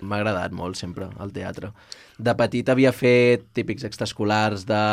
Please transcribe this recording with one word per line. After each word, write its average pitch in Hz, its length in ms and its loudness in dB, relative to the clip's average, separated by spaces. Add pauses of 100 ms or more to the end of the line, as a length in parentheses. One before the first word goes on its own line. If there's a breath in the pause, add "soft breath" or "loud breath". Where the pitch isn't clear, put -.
M'ha 101 180 -6
agradat 95 380 -2
molt 90 240 -8
sempre 92 260 -10 (140)
el 101 120 -10
teatre. 95 380 -10 (480 loud breath)
De 117 160 2
petit 117 340 0
havia 131 240 6
fet 123 640 4
típics 113 320 -4
extraescolars 107 800 -2
de, 107 160 2 (100)